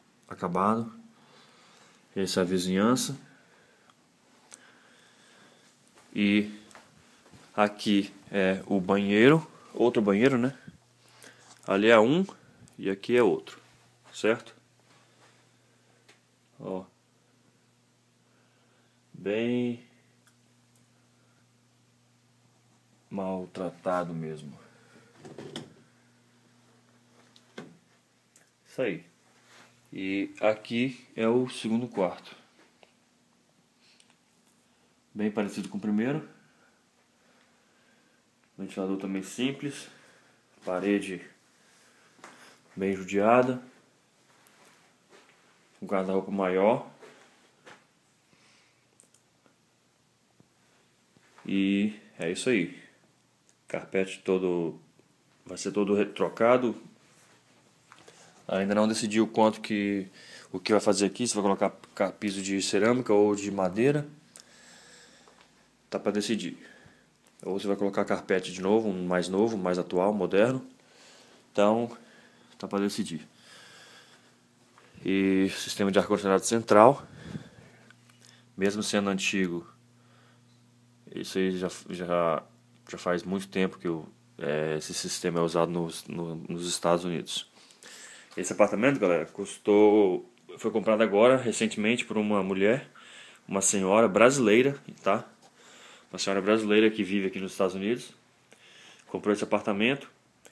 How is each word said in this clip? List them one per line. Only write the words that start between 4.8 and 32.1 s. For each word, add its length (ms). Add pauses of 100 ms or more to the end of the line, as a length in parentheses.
E 380 (1040)
aqui 560 (200)
é 340
o 140
banheiro, 680 (260)
outro 280
banheiro, 360
né? 180 (1120)
Ali 220
é 100
um 260 (520)
e 120
aqui 280
é 60
outro, 360 (540)
certo? 420 (2000)
Ó. 240 (2250)
Bem 720 (3250)
maltratado 1040
mesmo. 440 (4000)
Isso 160
aí. 220 (880)
E 480
aqui 760
é 120
o 220
segundo 380
quarto. 480 (2750)